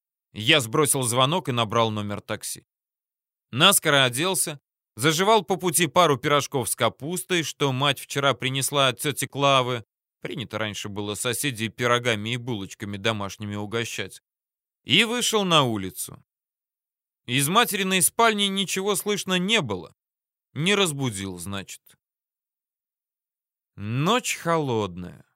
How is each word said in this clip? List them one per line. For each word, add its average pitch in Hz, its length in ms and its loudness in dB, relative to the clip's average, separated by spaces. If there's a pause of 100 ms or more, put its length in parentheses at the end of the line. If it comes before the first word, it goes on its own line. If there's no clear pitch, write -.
(340)
Я 135 280 4
сбросил 135 400 0
звонок 131 480 0
и - 20 -4
набрал 117 400 0
номер 104 300 -6
такси. - 440 -10 (840)
Наскоро 143 540 4
оделся, 147 540 -2 (360)
заживал 170 480 4
по 185 140 -2
пути 175 300 0
пару 156 300 4
пирожков 139 520 0
с - 60 -2
капустой, 160 680 -2
что 139 300 -2
мать 135 260 0
вчера 139 340 0
принесла 135 560 0
от 127 100 -4
тёти 143 260 -4
Клавы. 127 580 2 (380)
Принято 107 380 -8
раньше 104 280 -6
было 104 280 -6
соседей 113 540 -4
пирогами 120 640 0
и 127 40 -4
булочками 104 600 -8
домашними 104 580 -4
угощать. 104 640 -6 (600)
И 180 200 6
вышел 220 400 0
на 165 200 6
улицу. 101 600 -4 (1000)
Из 135 240 0
материной 190 540 2
спальни 220 400 2
ничего 196 520 -2
слышно 190 440 -2
не 202 220 2
было. 98 340 -6 (580)
Не 175 220 0
разбудил, 127 640 -2
значит. 98 420 -10 (1900)
Ночь 135 600 -2
холодная. 107 880 -2 (100)